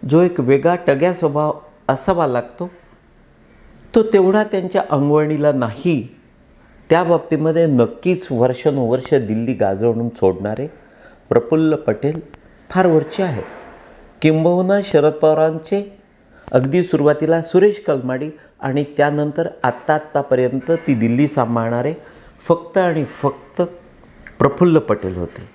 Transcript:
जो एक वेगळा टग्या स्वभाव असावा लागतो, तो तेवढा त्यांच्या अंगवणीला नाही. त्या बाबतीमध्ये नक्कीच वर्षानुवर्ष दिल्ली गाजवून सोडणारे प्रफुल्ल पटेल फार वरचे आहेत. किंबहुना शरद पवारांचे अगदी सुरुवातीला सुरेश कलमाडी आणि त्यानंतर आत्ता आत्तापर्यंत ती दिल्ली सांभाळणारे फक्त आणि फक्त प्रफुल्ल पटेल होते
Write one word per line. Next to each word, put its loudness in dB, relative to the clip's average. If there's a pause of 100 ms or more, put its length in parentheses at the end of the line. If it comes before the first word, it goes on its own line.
(100)
जो 6
एक 2
वेगळा 2
टग्या 0
स्वभाव -2 (280)
असावा 0
लागतो, -6 (1200)
तो 6
तेवढा 4
त्यांच्या -2
अंगवणीला 2
नाही. -2 (840)
त्या 4
बाबतीमध्ये 0
नक्कीच 0
वर्षानुवर्ष 0
दिल्ली -2
गाजवून 0
सोडणारे -2 (600)
प्रफुल्ल 2
पटेल -4 (500)
फार 2
वरचे 0
आहेत. -4 (800)
किंबहुना 2
शरद 2
पवारांचे 0 (540)
अगदी 2
सुरुवातीला 0
सुरेश 2
कलमाडी -4 (300)
आणि -2 (120)
त्यानंतर 0 (140)
आत्ता -2
आत्तापर्यंत -2
ती 0
दिल्ली 2
सांभाळणारे -2 (460)
फक्त -2
आणि 0
फक्त -6 (760)
प्रफुल्ल 4
पटेल -4
होते -10